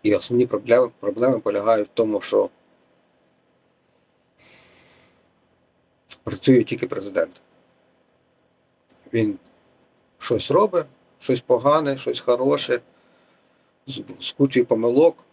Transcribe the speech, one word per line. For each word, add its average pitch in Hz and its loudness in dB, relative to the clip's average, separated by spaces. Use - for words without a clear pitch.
І 104 2
основні 123 0
проблеми, 117 2
проблеми 113 0
полягають 104 0
в - -20
тому, 107 0
що 101 0
працює 117 2
тільки - -6
президент. 95 -6
Він 107 0
щось - -4
робить, 180 2
щось 131 -2
погане, 139 2
щось 120 -6
хороше, 131 0
з, 135 -12
з - -10
кучою 131 0
помилок. 123 2